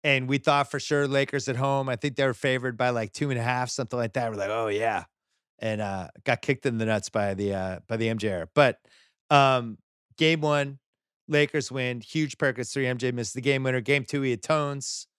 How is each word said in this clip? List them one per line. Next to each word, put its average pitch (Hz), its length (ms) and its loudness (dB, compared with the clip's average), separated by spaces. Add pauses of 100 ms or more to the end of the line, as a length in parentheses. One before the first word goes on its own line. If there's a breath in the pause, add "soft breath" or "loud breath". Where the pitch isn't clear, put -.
and 135 240 2
we 139 120 2
thought 143 320 2
for 139 80 -4
sure 143 280 0
Lakers 139 400 0
at 123 100 -2
home. 135 300 0
I 127 80 -2
think 135 200 -4
they 139 100 2
were 127 80 0
favored 127 440 -2
by, 123 120 2
like, 113 240 -2
two 147 160 -4
and 127 80 -2
a 117 60 -2
half, 123 260 -2
something 127 300 -6
like 117 140 -4
that. 117 180 -2
We're 104 60 -8
like, 98 120 -4
"Oh, 110 200 -2
yeah." 104 340 0 (560)
And, 110 220 -4
uh, 98 260 -6 (160)
got 123 180 0
kicked - 240 -2
in 117 140 0
the 110 60 0
nuts 110 240 0
by 101 260 0
the, 98 180 0
uh, 92 340 -4
by 113 100 -4
the 113 120 0
M 113 80 -2
J 104 120 -2
era. 85 260 -4
But, 135 240 4 (500 soft breath)
um, 131 480 4 (400)
game 160 240 4
one, 143 380 0 (480)
Lakers 147 440 2
win, 123 300 -4
huge 151 380 -2
Perkins 127 340 -2
three, 135 140 0
M 127 100 -2
J 127 140 0
misses 120 220 -6
the 131 80 -8
game 135 200 2
winner. 127 200 0
Game 139 220 0
two, 143 180 -4
he 131 120 0
atones. 143 720 -4 (140)